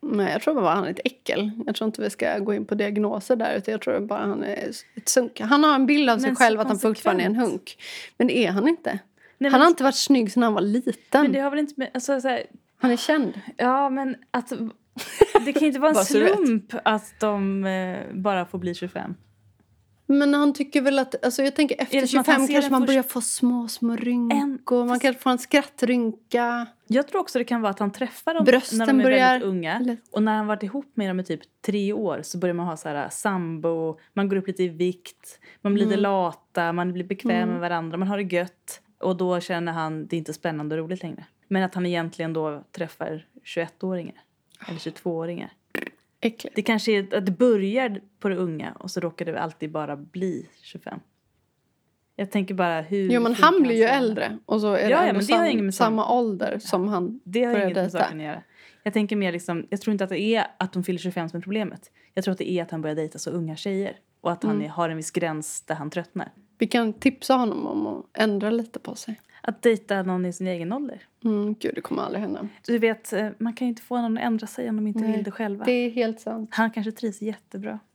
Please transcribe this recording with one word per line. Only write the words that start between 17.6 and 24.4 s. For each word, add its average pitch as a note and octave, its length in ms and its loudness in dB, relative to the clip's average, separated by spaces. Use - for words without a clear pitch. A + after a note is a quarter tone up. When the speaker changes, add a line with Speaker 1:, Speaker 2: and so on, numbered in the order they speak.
Speaker 2:
eh, F#3 320 -2
bara F#3+ 320 0
får F#3 140 -10
bli F3 160 -4
tjugofem. - 400 -8
Speaker 1:
Men C#4+ 260 6
han D4 200 4
tycker C#4+ 280 0
väl C#4 180 4
att... C4 260 -2
Alltså, B3+ 180 2
jag C#4 120 2
tänker C#4+ 260 2
efter E4 160 0
Speaker 2:
Är C4+ 40 4
det C4 60 2
som C4 120 4
att B3+ 80 0
han D#4 80 8
Speaker 1:
tjugofem C4+ 120 2
Speaker 2:
ser D4 60 0
Speaker 1:
kanske C#4+ 140 4
Speaker 2:
en C#4 40 0
Speaker 1:
man C4 100 4
Speaker 2:
först- A#3 60 2
Speaker 1:
börjar C4 160 4
få B3+ 180 -6
små, B3 460 0
små A#3 280 -2
rynkor. A#3+ 420 0
Speaker 2:
En C#4 220 -2